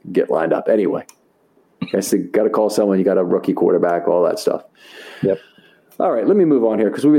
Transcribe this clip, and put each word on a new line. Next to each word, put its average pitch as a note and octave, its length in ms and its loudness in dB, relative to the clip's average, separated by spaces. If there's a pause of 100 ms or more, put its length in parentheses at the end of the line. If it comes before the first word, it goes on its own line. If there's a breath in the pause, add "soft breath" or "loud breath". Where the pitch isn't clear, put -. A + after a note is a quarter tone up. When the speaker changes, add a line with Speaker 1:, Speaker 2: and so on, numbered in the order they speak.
(120)
Speaker 1:
get - 180 0
lined D#2+ 220 0
up. - 160 -4
Anyway, G2 380 0 (760)
I - 40 -10
guess - 260 -4
they G#2 60 2
gotta G#2+ 320 0
call G#2+ 200 0
someone. G2+ 300 0
You F2 60 2
got F#2+ 120 2
a F#2 60 2
rookie F2+ 300 -2
quarterback, F2 520 0
all E2+ 200 2
that E2 140 -2
stuff. - 260 -4 (580 loud breath)
Speaker 2:
Yep. G2 160 0 (580 soft breath)
Speaker 1:
All E3+ 140 0
right, A#2+ 160 -2
let F#3+ 80 4
me G3 80 4
move C3+ 220 2
on G#2+ 120 0
here G#2 140 2
'cause - 140 -4
we've D3+ 140 6